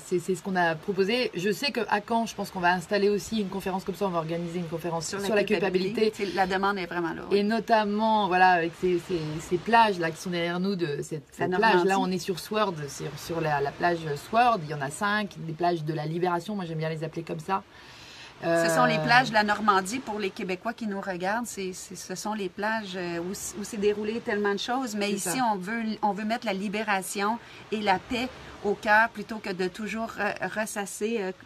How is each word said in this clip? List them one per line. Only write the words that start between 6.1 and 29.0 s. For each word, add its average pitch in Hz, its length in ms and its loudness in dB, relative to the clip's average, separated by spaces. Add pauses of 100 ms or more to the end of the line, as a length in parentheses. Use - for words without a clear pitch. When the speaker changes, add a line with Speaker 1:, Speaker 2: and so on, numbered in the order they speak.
Speaker 2:
culpabilité. 202 200 -4
C'est, 175 40 -4
la 190 120 2
demande 196 320 0
est 175 60 -4
vraiment 170 280 -4
là, 165 80 -8 (100)
oui. 196 60 4
Speaker 1:
Et 202 60 4
notamment, 214 840 4
voilà, 185 240 8
avec 170 300 2
ces, 180 260 2
ces, 175 140 -2 (280)
ces 175 80 0
plages 214 420 6
là 165 120 0
qui 160 100 -10
sont 185 100 -4
derrière 175 280 0
nous, 196 160 0
de 147 260 -2
cette, 151 220 -6 (160)
Speaker 2:
La 170 60 0
Speaker 1:
cette 180 100 2
plage 196 60 4
là, 190 320 6
Speaker 2:
Normandie. - 20 4
Speaker 1:
on 185 160 2
est 185 80 0
sur 175 180 -4
Sword, 208 380 0 (140)
sur, 156 180 -8 (100)
sur 165 220 -4
la, 151 220 2
la 139 100 -2
plage 175 280 2 (300)
Sword, 226 340 4
il 147 60 -8
y 147 40 -4
en 143 80 -4
a 139 100 -4
cinq, 208 460 -2
des 160 160 -8
plages 170 320 0
de 160 80 -4
la 151 120 -4
libération, 175 520 -2
moi 180 80 -4
j'aime 160 140 -6
bien 160 100 -2
les 160 160 -6
appeler 165 180 -8
comme 165 160 -8
ça. 190 240 -2 (800)
Speaker 2:
Ce 170 320 4
sont 247 100 6
les 226 120 4
Speaker 1:
Euh, - 60 0
Speaker 2:
plages 247 260 6
de 220 40 -6
la 214 100 6
Normandie, 208 560 2
pour 214 200 -6
les 196 100 -2
Québécois 190 440 -6
qui 226 140 -6
nous 196 120 -4
regardent, 190 480 -2
c'est, 190 260 -6
c'est, - 220 -14
ce 185 200 -10
sont 208 180 -6
les 202 160 -4
plages, 202 460 -4
euh, 175 240 -4
où, 175 120 -4
s-, - 280 -8
où 202 40 -6
s'est 214 140 -8
déroulé 208 420 0
tellement 208 340 0
de 196 60 -2
choses, 247 340 -2
mais 202 140 -2
Speaker 1:
C'est 196 240 -2
Speaker 2:
ici 208 80 -2
Speaker 1:
ça. 240 120 2
Speaker 2:
on 208 40 2
veut, 214 280 -4 (200)
on 208 80 2
veut 208 140 -4
mettre 233 200 -2
la 202 80 0
libération 208 880 -2 (320)
et 214 80 -2
la 196 180 4
paix 247 300 -4 (380)
au 202 80 2
cœur 220 360 4